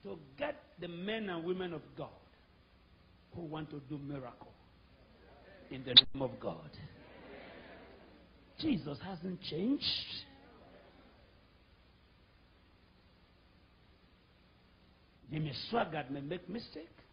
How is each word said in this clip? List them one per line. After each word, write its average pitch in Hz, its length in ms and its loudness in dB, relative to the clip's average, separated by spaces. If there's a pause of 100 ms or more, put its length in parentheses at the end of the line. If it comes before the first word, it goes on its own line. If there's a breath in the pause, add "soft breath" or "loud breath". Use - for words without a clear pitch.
To 196 140 -4 (200)
get 294 180 2 (240)
the 175 80 -4
men 196 420 0
and 165 140 0
women 180 300 2
of 147 80 -2 (160)
God 143 120 -4 (1300)
who 175 60 -4
want 156 280 -2
to 147 200 -4
do 151 100 -2
miracle 139 540 -6 (1160)
in 127 140 -6
the 127 100 0
name 131 280 12
of 117 180 0
God. 80 300 -2 (1900)
Jesus 151 400 4
hasn't 180 420 -2
changed. - 840 2 (4000)
Jimmy 151 220 2 (180)
Swaggart 160 400 4
may 139 100 0
make 156 260 -2
mistake. 233 480 -6 (180)